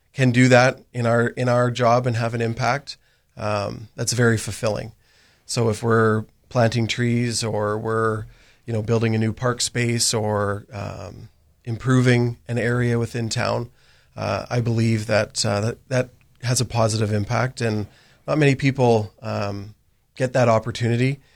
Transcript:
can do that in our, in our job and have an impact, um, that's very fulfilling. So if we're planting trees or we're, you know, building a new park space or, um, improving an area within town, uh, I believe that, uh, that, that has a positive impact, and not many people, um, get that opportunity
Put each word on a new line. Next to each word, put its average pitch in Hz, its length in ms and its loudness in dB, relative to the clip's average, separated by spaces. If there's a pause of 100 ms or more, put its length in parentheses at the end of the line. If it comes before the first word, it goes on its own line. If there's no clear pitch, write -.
(120)
can 127 200 2
do 127 160 6
that 127 320 6 (120)
in 120 140 -2
our, 120 220 2
in 123 200 -4
our 123 220 2
job 123 340 2
and 120 120 -2
have 117 180 -2
an 117 60 -4
impact, 117 560 -4 (400)
um, 107 600 -6
that's - 160 -4
very 117 260 2
fulfilling. 113 540 -6 (540)
So 117 220 0
if 107 140 -2
we're 110 420 2 (240)
planting 117 380 2
trees 120 560 0
or 104 360 -2
we're, 113 460 -2 (420)
you 117 60 -6
know, 107 100 -2
building 113 320 2
a 110 40 2
new 110 140 0
park 123 280 -4
space 117 540 0
or, 104 580 -2
um, 101 560 -12 (360)
improving 120 840 2
an 120 120 -4
area 120 400 0
within 117 300 -4
town, 117 420 -2 (460)
uh, 101 340 -4
I 120 100 0
believe 113 460 0
that, 107 380 -2
uh, 101 160 0
that, 113 280 -6
that 127 200 -2 (340)
has 120 180 0
a 123 40 0
positive 110 480 0
impact, 117 480 -2
and 107 260 -2 (400)
not 147 120 0
many 143 160 4
people, 123 580 2 (100)
um, 104 520 -6 (400)
get 127 200 -4
that 123 140 4
opportunity 117 720 0 (180)